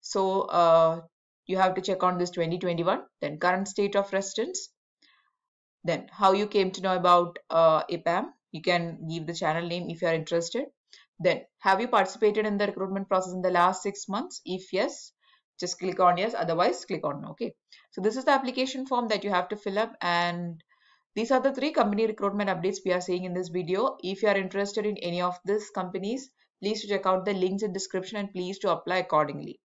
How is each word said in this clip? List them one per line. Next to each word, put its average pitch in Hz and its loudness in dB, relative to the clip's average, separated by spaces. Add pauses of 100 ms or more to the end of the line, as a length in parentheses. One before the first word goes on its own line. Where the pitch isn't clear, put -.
So, 190 0
uh, 165 6 (460)
you 185 -2
have 185 4
to 190 -4
check 185 -2
on 180 2
this 175 0
twenty 170 -2
twenty-one. 175 0 (180)
Then 151 -6
current 185 0
state 202 -2
of 196 0
residence. 220 -4 (1120)
Then 160 -2
how 196 6
you 208 2
came 202 2
to 185 -10
know 185 0
about, 175 4 (100)
uh, 160 6
ipam. 175 -2 (260)
You 156 -10
can 170 -2
give 165 -6
the 170 -6
channel 165 -2
name 175 -6
if 165 -6
you 175 2
are 165 2
interested. 170 -2 (540)
Then 170 2 (180)
have 190 4
you 240 -2
participated 214 2
in 208 0
the 202 2
recruitment 196 -4
process 185 0
in 185 -6
the 180 2
last 180 4
six - -8
months? 233 -6
If 185 -8
yes, 233 -4 (460)
just 180 -8
click 185 -6
on 180 6
yes, 220 -2
otherwise 165 0
click 170 -6
on 143 -6
no. 156 -12
Okay. 226 -8 (360)
So - -10
this 214 0
is 262 -4
the 302 4
application 262 -2
form 240 -2
that 208 0
you 202 -2
have 180 2
to 208 -4
fill 202 -4
up, 226 -4
and 175 -2 (520)
these 233 0
are 262 6
the 269 2
three 269 -2
company 220 2
recruitment 202 -2
updates 185 -2
we 185 0
are 180 2
seeing 180 -4
in 180 -6
this 185 -4
video. 185 -2
If 190 -4
you 220 2
are 202 4
interested 202 -4
in 208 -2
any 175 -6
of 180 -2 (100)
these 208 -2
companies, 196 -6 (320)
please 214 -2
to 208 -10
check 196 0
out 185 2
the 202 0
links 190 0
in 196 -4
description 190 -6
and 202 -6
please 180 -6
to 202 0
apply 175 0
accordingly. 156 -2 (120)